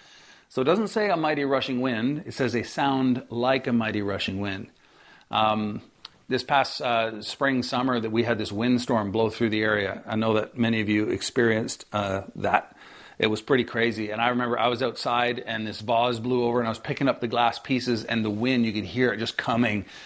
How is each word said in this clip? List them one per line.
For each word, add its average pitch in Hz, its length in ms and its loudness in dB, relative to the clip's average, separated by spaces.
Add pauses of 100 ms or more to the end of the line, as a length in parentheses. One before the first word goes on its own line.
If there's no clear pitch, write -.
(500)
So 135 100 -2
it 131 60 2
doesn't 202 220 2
say 208 200 0
a 175 80 2
mighty 151 300 0
rushing 131 340 0
wind. 127 460 -2
It 110 80 -12
says 117 200 0
a 113 80 0
sound 131 680 0
like 127 360 0
a 127 60 0
mighty 110 300 0
rushing 98 360 -4
wind. 101 280 -6 (640)
Um, 107 500 0 (480)
this 123 140 0
past, 139 400 0
uh, 113 400 -2
spring, 131 400 0
summer, 127 360 0
that 110 120 -4
we 113 140 2
had 117 120 2
this 104 160 -4
windstorm 117 600 2
blow 110 180 2
through 113 180 0
the 107 140 0
area. 104 440 0
I 110 100 -4
know 110 180 2
that - 240 -2
many 113 240 2
of 101 80 0
you 107 180 2
experienced, - 840 0
uh, 98 300 -2 (140)
that. - 400 0 (420)
It 110 100 4
was 107 120 0
pretty 127 240 2
crazy. 113 460 -2
And 107 100 -4
I 117 80 4
remember 123 300 0
I 113 100 4
was 120 140 0
outside 120 580 0
and 110 260 -6
this 104 140 -8
vase 117 380 2
blew 123 260 0
over 117 140 2
and 117 100 0
I - 20 -2
was 110 80 -4
picking 139 300 -2
up 123 120 2
the 120 80 -2
glass 117 300 2
pieces 120 460 -2
and 113 180 -2
the 107 80 0
wind, 117 360 2
you 104 80 -2
could 104 100 -2
hear 117 280 0
it 104 60 -6
just 113 200 -6
coming. 117 480 0 (200)